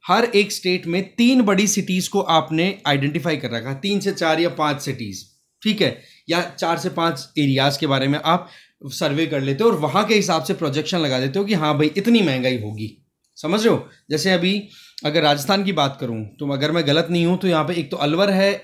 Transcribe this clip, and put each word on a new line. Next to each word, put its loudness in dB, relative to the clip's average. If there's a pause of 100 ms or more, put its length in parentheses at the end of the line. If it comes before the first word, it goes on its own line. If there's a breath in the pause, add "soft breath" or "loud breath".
हर 4
एक 2
स्टेट -4
में -4
तीन 4
बड़ी 2
सिटीज -2
को -2
आपने 0
आइडेंटिफाई 0
कर -8
रखा, -6
तीन -2
से -2
चार 0
या 2
पांच -2
सिटीज, -8 (380)
ठीक 0
है, 0 (280 loud breath)
या 0 (180)
चार 0
से -6
पांच -2
एरियाज 2
के -2
बारे 2
में 0
आप 0 (360 loud breath)
सर्वे -2
कर -4
लेते -2
हो 6
और 2
वहां 0
के 2
हिसाब 2
से -4
प्रोजेक्शन -4
लगा 0
देते -2
हो 0
कि -2
हाँ 0
भाई, 2
इतनी 4
महंगाई 0
होगी, -10 (300)
समझ -2
रहे 6
हो। -6 (200 loud breath)
जैसे 0
अभी 0 (380 loud breath)
अगर 2
राजस्थान 2
की 0
बात 0
करूं, -6
तो -6
अगर -2
मैं 0
गलत 2
नहीं 2
हूं, 2
तो -2
यहाँ 2
पे -2
एक -6
तो -6
अलवर 2
है, 2 (100)